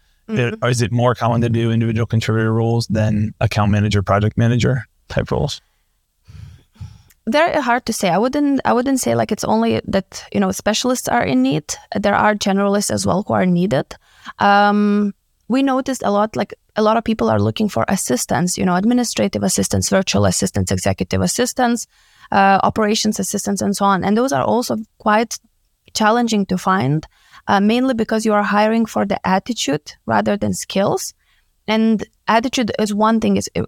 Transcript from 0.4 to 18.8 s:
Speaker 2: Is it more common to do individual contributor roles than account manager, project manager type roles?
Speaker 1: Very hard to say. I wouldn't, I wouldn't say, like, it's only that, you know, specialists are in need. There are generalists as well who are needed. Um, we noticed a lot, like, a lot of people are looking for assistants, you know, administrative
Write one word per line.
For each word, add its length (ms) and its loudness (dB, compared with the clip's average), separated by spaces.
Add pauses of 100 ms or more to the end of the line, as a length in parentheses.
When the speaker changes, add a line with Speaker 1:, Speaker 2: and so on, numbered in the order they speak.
Speaker 2:
Is 160 0
it 80 0
more 240 2
common 280 0
to 60 0
do 220 0
individual 360 0
contributor 460 0
roles 360 0
than 520 0
account 300 0
manager, 320 2
project 340 0
manager 480 2 (240)
type 220 -4
roles? 300 -2 (1700)
Speaker 1:
Very 340 0
hard 260 -2
to 60 -4
say. 180 0
I 80 2
wouldn't, 480 0
I 80 2
wouldn't 260 0
say, 140 0
like, 180 0
it's 120 -6
only 420 0
that, 460 -4
you 80 0
know, 120 0
specialists 560 -2
are 160 0
in 180 0
need. 320 -2 (240)
There 160 0
are 200 4
generalists 560 0
as 160 -2
well 200 0
who 60 -4
are 140 2
needed. 480 0 (460)
Um, 760 2 (340)
we 140 2
noticed 400 -2
a 80 0
lot, 260 0
like, 160 -4 (240)
a 60 0
lot 160 4
of 60 -4
people 260 0
are 100 2
looking 300 0
for 180 -2
assistants, 680 -2
you 80 0
know, 100 2
administrative 640 0